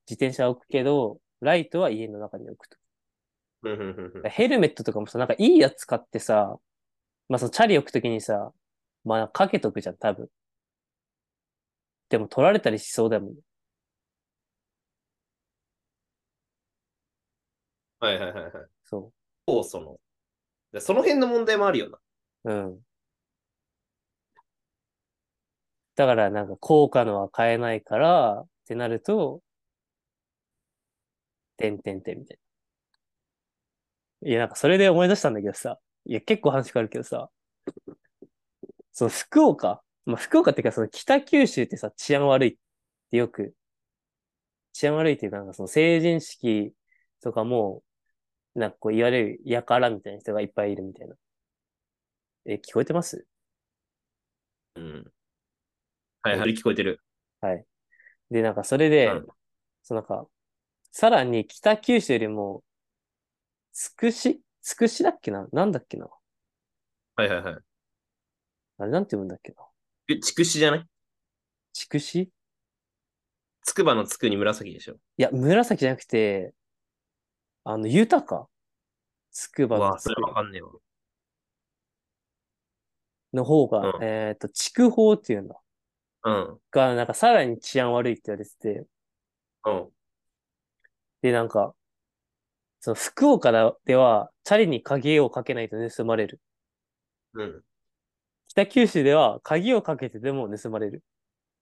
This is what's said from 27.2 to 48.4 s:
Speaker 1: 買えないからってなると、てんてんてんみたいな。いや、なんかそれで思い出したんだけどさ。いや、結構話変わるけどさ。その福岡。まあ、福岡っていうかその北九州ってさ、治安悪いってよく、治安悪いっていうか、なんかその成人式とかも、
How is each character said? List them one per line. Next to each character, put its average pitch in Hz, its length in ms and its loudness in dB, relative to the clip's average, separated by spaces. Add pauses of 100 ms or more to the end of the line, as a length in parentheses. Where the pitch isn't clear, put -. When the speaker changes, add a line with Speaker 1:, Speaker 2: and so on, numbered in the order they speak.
Speaker 1:
買 117 240 0
え 117 40 0
な 117 160 -4
い 110 80 -6
か - 160 -4
ら 135 440 2
っ 170 60 -20 (200)
て 117 80 -8
な 120 120 -4
る 113 140 -4
と、 175 400 -4 (2250)
て 107 140 -2
ん 101 80 -10
て 101 140 -8
ん 95 80 -10
て - 120 -10
ん - 60 -12
み 139 60 -18
た - 100 -20
い - 40 -20 (1800)
な。 160 80 -8
い - 40 0
や、 117 60 2
な 117 80 0
ん - 20 -8
か - 60 -16
そ - 120 0
れ 180 100 6
で 196 120 6
思 175 160 4
い - 20 4
出 202 80 4
し - 60 -8
た 143 100 0
ん - 20 -4
だ 107 80 -6
け 104 60 -4
ど - 60 -4
さ。 - 260 -10 (260)
い - 80 -8
や、 - 80 -4
結 214 200 -2
構 147 100 2
話 131 200 -4
変 120 100 0
わ - 20 -2
る 110 60 -6
け - 80 -12
ど 120 60 -10
さ。 120 260 -10 (1600)
そ - 140 -2
の 113 40 0
福 - 320 2
岡。 147 400 2 (240)
ま - 80 -2
あ、 113 40 -4
福 - 200 0
岡 320 140 6
っ - 20 0
て - 80 -4
い - 20 -6
う - 20 -2
か 113 60 2
そ 117 100 -4
の 107 60 -2
北 - 340 0
九 285 260 4
州 - 160 -2
っ - 40 -4
て - 100 -12
さ、 - 140 -8
治 - 260 -2
安 143 100 2
悪 131 180 6
い 117 40 4
っ - 80 -8 (520)
て 117 80 0
よ 120 100 2
く、 - 280 -10 (1160)
治 147 160 -2
安 151 60 0
悪 160 140 2
い 147 40 2
っ 135 40 -2
て - 80 -8
い 98 40 -6
う - 20 -8
か、 101 60 -8
な 101 60 -10
ん 95 40 -14
か 92 60 -18
そ 98 100 -12
の 92 40 -10
成 165 320 2
人 165 220 0
式 107 520 -4 (480)
と 117 120 -8
か 110 100 -2
も、 113 380 -4 (720)